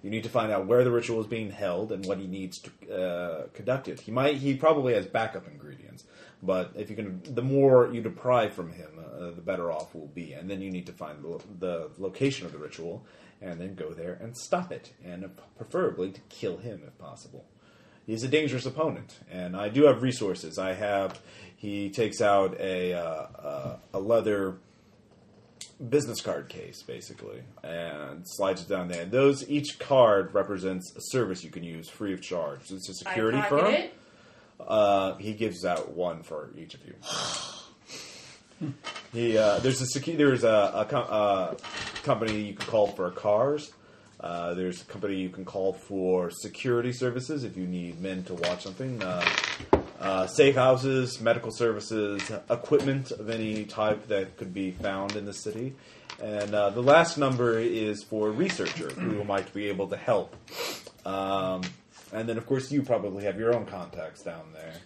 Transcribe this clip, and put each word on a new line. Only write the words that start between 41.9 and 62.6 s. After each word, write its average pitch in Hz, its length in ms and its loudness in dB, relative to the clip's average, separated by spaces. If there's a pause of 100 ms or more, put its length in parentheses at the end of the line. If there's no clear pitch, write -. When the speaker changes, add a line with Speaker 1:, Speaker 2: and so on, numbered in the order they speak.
Speaker 1:
company 110 380 0
you 101 140 -6
can - 100 -10
call 104 220 4
for 90 240 -2
cars. 131 600 2 (480)
Uh, 87 360 -4
there's 90 260 -2
a - 40 -20
company 98 300 -4
you 92 140 -2
can 90 160 -10
call 95 280 0
for 92 580 0
security 120 600 -2
services 127 520 -2
if 92 120 -8
you 92 120 -4
need 87 340 -6
men 92 220 -6
to 92 100 -8
watch 87 300 -4
something. 120 400 -8
Uh, 90 200 -2 (760)
uh, 95 260 2
safe 139 300 8
houses, 127 640 4
medical 117 300 2
services, 104 800 0 (180)
equipment 135 600 2
of 107 180 -8
any 110 360 -2
type 107 420 0
that 98 300 -2
could 92 180 -10
be 95 160 -2
found 98 440 -4
in 104 100 -4
the 101 80 -10
city. 113 420 -8 (440)
And, 104 360 -4
uh, 101 160 4
the 120 100 -2
last 147 380 8
number 120 400 2
is 110 440 0
for 107 260 0
a - 20 0
researcher 107 580 -2
who 107 340 -4
might 98 300 -2
be 101 160 -4
able 95 200 -2
to 92 80 -4
help. 104 380 0 (720)
Um, 95 560 0 (500)
and 110 160 -4
then, 113 120 -2
of - 80 -10
course, 131 240 0